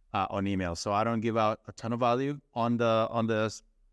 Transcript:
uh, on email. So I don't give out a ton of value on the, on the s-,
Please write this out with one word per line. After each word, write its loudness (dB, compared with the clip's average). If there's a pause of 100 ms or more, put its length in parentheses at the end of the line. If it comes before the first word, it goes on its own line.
(120)
uh, 0
on -2
email. 0
So -4
I 2
don't 0
give -2
out 2
a -14
ton -8
of -4
value 0 (140)
on 0
the, 4
on 0
the 2
s-, -8 (300)